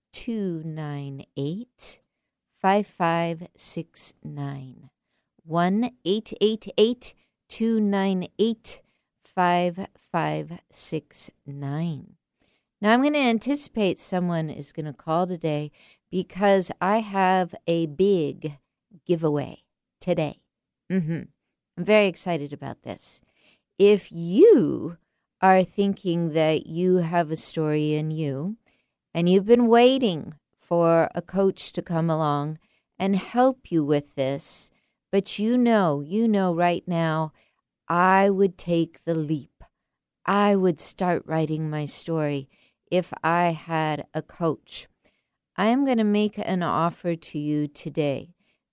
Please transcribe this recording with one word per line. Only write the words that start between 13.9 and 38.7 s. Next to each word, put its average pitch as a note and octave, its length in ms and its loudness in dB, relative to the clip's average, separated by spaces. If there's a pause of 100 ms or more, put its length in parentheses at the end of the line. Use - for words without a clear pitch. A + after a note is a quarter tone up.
someone E3+ 520 -2
is - 200 -12
gonna D#3 220 -10
call E3+ 340 -2
today D3+ 460 -4 (400)
because F#3+ 580 2 (100)
I G3+ 180 2
have F#3+ 580 0 (100)
a E3 200 0
big D3+ 720 0 (480)
giveaway D3+ 600 -2 (360)
today. E3+ 420 -2 (500)
Mm-hmm. E3 300 -2 (540)
I'm F3 80 -8
very G#3 220 4
excited D#3+ 460 -4
about C#3 320 -14
this. - 360 -14 (600)
If G3+ 320 4
you E3+ 840 4 (420)
are F#3+ 240 6
thinking F3+ 720 -2
that D#3 340 2
you F3+ 300 2
have E3 340 0
a D#3+ 40 -4
story D3+ 580 -2
in D#3 180 -2
you D#3 460 -4 (580)
and E3+ 120 2
you've F#3+ 180 4
been A#3+ 220 6
waiting A#3 640 4 (240)
for E3 560 2
a D#3 80 -4
coach - 500 -2
to F3 80 -6
come E3 300 -2
along D3+ 480 -2 (400)
and G3 160 0
help B3+ 560 0
you D#3+ 140 2
with D3 320 0
this, C3+ 560 -4 (400)
but G3 260 -2
you A3+ 180 0
know, G3+ 440 4
you G3 260 -2
know F#3+ 260 2
right F3 360 0
now, D#3+ 440 -2 (540)
"I F#3+ 420 4
would G3 300 2
take E3 460 -2